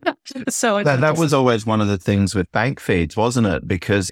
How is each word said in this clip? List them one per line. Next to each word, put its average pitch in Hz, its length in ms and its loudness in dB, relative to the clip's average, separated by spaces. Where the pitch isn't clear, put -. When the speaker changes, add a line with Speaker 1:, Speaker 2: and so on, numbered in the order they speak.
Speaker 1:
I - 400 -8
Speaker 2:
<laughs> - 60 -4
So 214 280 0
it's 208 60 -4
Speaker 1:
that, 139 160 2
that 156 100 2
Speaker 2:
just 160 100 -2
Speaker 1:
was 156 120 2
always 123 320 2
one 110 160 0
of 104 80 2
the 101 80 0
things 98 380 0
with 92 180 -2
bank 127 280 -2
feeds, 87 360 0
wasn't 117 300 2
it? 85 220 -2
Because 95 440 -2